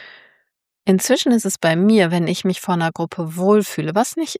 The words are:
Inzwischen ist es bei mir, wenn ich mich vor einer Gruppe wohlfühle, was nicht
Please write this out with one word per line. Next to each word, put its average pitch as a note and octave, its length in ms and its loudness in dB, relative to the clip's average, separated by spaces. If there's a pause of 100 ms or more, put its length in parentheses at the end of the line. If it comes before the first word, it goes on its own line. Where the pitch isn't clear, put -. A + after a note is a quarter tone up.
(880)
Inzwischen A#3+ 440 2
ist A3+ 120 2
es F#3+ 140 -6
bei E3 160 0
mir, F#3+ 380 4
wenn E3+ 160 0
ich F3+ 160 -4
mich F#3 160 -2
vor F#3 140 -2
einer E3 180 -2
Gruppe E3+ 440 -8
wohlfühle, F#3 580 0
was A3 220 -2
nicht E4 240 -6